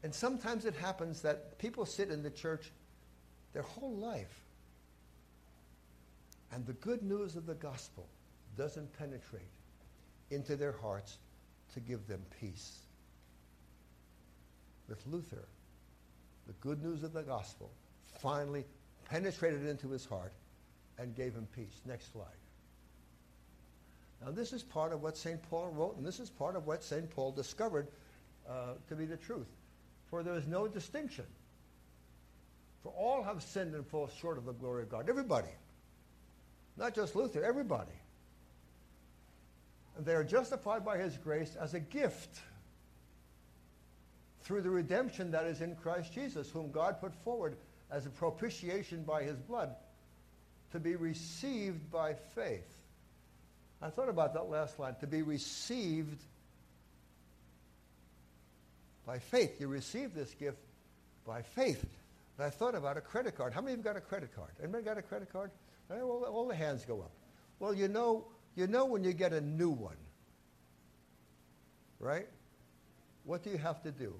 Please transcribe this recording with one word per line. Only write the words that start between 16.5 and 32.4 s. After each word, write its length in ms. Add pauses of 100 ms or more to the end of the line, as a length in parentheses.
good 280
news 220
of 80
the 100
gospel 480 (500)
finally 440 (400)
penetrated 640
into 240
his 140
heart 280 (680)
and 160
gave 180
him 220
peace. 300
Next 260
slide. 160 (1900)
Now, 120
this 200
is 120
part 280
of 80
what 160
Saint 320
Paul 200
wrote, 280
and 80
this 140
is 100
part 280
of 100
what 160
Saint 280
Paul 200
discovered, 560 (640)
uh, 260 (140)
to 80
be 80
the 120
truth. 300 (600)
"For 180
there 100
is 140
no 180
distinction. 600 (1600)